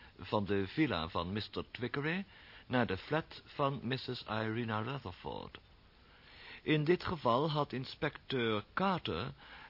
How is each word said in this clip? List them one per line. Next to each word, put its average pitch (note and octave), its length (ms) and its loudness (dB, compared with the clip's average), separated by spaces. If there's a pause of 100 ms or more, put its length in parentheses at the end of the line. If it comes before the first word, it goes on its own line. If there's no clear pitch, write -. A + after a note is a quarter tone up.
(200)
van G2+ 260 2
de G2 220 2
villa F#2 420 2
van F2+ 220 -2
mister G2+ 400 -4
Twickery D3 540 -4 (420)
naar B2 200 4
de F#2+ 100 0
flat - 480 -4
van C#3 380 0
missus B2 460 -4
Irina A2 500 0
Rutherford. F2+ 800 -8 (1040)
In D3+ 220 4
dit F3 200 4
geval C#3+ 460 2
had D3 240 0
inspecteur A#2+ 880 0 (100)
Carter C#3+ 600 0 (360)